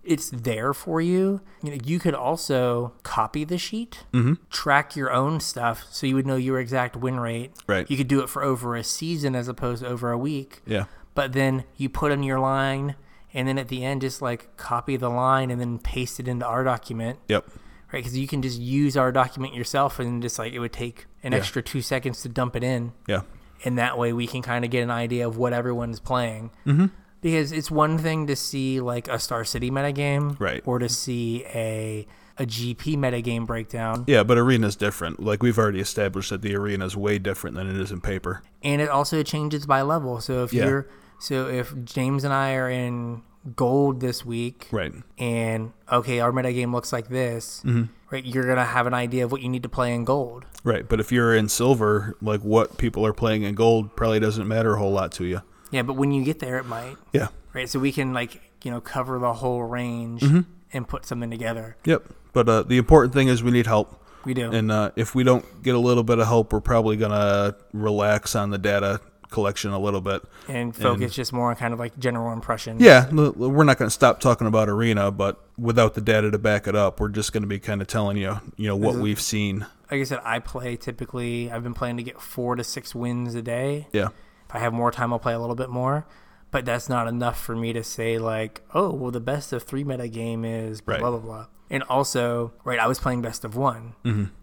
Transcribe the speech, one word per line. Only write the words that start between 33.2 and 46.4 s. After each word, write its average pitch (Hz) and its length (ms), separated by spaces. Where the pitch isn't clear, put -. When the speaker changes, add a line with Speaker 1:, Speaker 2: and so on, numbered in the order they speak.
Speaker 1:
breakdown. 113 600
Speaker 2:
Yeah, 120 160
but 117 140
arena's 117 400
different. 92 440
Like, 104 220
we've 117 160
already 101 220
established 98 480
that 98 120
the 101 140
arena's 98 400
way 101 240
different 92 380
than 95 100
it 95 80
is 95 160
in 92 80
paper. 92 420
Speaker 1:
And 143 180
it 151 80
also 143 340
changes 147 420
by 135 160
level. 139 400
So 127 240
if 113 80
Speaker 2:
Yeah. 113 140
Speaker 1:
you're, 139 200
so 131 300
if 127 240
James 131 400
and 139 100
I 135 200
are 131 160
in 120 540
gold 135 440
this 123 260
week, 120 460
Speaker 2:
Right. 95 220
Speaker 1:
and, 113 560
okay, 120 300
our 120 100
metagame 123 420